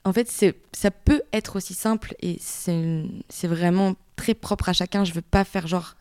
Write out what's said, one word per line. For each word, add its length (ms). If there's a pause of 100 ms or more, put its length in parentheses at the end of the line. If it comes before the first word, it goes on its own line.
En 80
fait, 160
c'est, 280 (160)
ça 180
peut 320 (100)
être 240
aussi 180
simple, 460
et 200
c'est 340
une, 540
c'est 180
vraiment 480 (220)
très 180
propre 340
à 40
chacun. 320
Je 80
veux 100
pas 220
faire 240
genre, 320